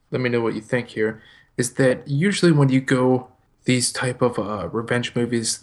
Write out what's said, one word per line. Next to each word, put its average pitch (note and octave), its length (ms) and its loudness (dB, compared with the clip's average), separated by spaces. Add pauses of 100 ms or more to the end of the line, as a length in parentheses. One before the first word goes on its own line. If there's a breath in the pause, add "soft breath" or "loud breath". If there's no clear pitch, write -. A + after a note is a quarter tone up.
(100)
let C#3 100 -4
me B2 80 -2
know A#2+ 120 0
what A2 140 -2
you A2 60 -8
think A#2 280 -4
here, A2 340 -4 (340 loud breath)
is - 180 -4
that E3+ 340 2
usually F3 440 2
when C#3+ 160 6
you C3 120 4
go, B2+ 480 2 (360)
these B2 280 0
type B2+ 300 -6
of, A#2+ 160 0
uh, G2 300 -6
revenge A#2 460 -4
movies A#2 480 -2